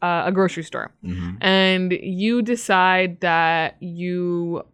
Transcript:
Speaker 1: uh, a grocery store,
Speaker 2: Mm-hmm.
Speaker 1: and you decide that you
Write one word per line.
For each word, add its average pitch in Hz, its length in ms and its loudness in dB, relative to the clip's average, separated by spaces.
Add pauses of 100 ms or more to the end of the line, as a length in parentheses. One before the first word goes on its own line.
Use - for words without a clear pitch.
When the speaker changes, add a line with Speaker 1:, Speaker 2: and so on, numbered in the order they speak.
Speaker 1:
uh, 175 240 0
a 180 60 0
grocery 180 320 0
store, - 280 -10 (140)
Speaker 2:
Mm-hmm. 95 360 -6
Speaker 1:
and 185 520 2
you 202 480 -2
decide 185 800 2
that 165 600 2
you 175 840 -4 (100)